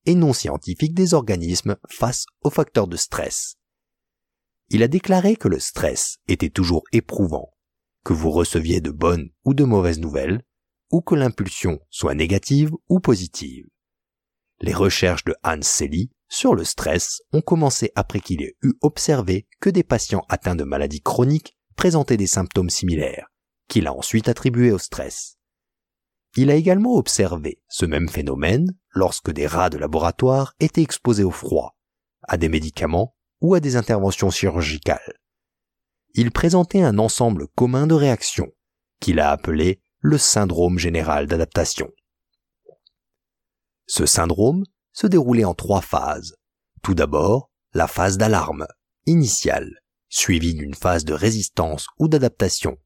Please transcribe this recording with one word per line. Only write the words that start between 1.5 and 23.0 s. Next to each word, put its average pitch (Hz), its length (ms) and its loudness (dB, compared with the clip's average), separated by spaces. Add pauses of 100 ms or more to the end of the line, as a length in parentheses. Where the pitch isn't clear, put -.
face - 360 -4 (180)
aux 147 80 0
facteurs 123 360 0
de 85 100 -8
stress. - 600 -6 (1120)
Il 110 160 2
a - 20 4
déclaré 185 480 2
que - 140 0
le 80 100 0
stress - 600 -4 (100)
était 82 220 0
toujours 87 420 0
éprouvant, 92 600 -2 (520)
que - 80 0
vous 80 180 0
receviez 82 500 0
de 76 120 -6
bonnes 82 380 -2 (140)
ou 139 100 2
de 143 100 2
mauvaises 90 340 2
nouvelles, 80 460 -4 (480)
ou 170 80 2
que 170 160 -2
l'impulsion 98 640 -2 (100)
soit 71 240 -4
négative 98 560 0 (180)
ou 180 120 2
positive. 87 640 -2 (920)
Les 90 140 -2
recherches 92 500 0
de 82 180 -2
Hans 78 200 -2
Selye 90 500 -2 (160)
sur - 260 2
le 87 80 0
stress - 600 -4 (100)
ont 160 100 2
commencé 147 540 0
après - 240 -4
qu'il 78 200 -6
ait - 220 -10
eu 135 200 2
observé 107 640 0 (120)
que - 80 0
des 180 140 2
patients - 460 -2
atteints 90 260 -2
de 78 80 -4
maladies 71 400 -6
chroniques - 560 0 (160)
présentaient 160 420 2
des 98 120 0
symptômes 92 420 0
similaires, 78 600 -4 (340)